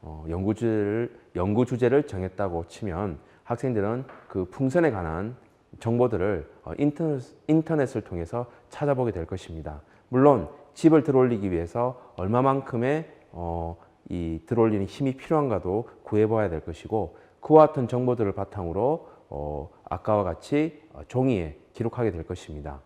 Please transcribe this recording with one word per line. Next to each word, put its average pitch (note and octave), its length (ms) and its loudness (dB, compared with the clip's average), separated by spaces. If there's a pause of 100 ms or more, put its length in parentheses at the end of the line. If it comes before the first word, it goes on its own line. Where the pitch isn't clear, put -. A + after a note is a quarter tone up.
어, D#2 260 -14
연구 F#2+ 260 -2
주제를, A2 600 -2 (200)
연구 G#2 300 2
주제를 B2+ 400 2
정했다고 F#2 640 -6
치면 F#2 500 -6 (260)
학생들은 A#2+ 600 -2 (240)
그 F#2 180 -4
풍선에 C#3 440 0
관한 F#2+ 460 -6 (420)
정보들을, G#2+ 720 0 (140)
어, - 140 -10
인터넷, D3 440 -2 (260)
인터넷을 D3+ 540 0
통해서 F#2+ 440 -8 (220)
찾아보게 B2+ 440 -2
될 E2+ 140 -6
것입니다. D#2 540 -10 (280)
물론 B2+ 400 6 (260)
집을 D#3+ 280 6
들어올리기 A#2+ 480 2
위해서 A#2 500 -4 (160)
얼마만큼의, C3 920 0 (220)
어, E2+ 440 -6 (320)
이 E2 380 -6
들어올리는 A2+ 400 2
힘이 C3 300 -4
필요한가도 A#2 720 -2 (140)
구해봐야 G#2+ 480 2
될 D#2+ 100 -4
것이고, F2+ 560 -6 (240)
그와 D#3 280 10
같은 C3 200 -2
정보들을 B2 440 0
바탕으로, G2 760 -4 (200)
어, D2 420 -8 (140)
아까와 G#2 400 -2
같이, C#3+ 580 -4 (100)
어, D2 160 -16
종이에 A2 500 0 (140)
기록하게 A#2 380 -2
될 E2+ 140 -8
것입니다. D2+ 600 -12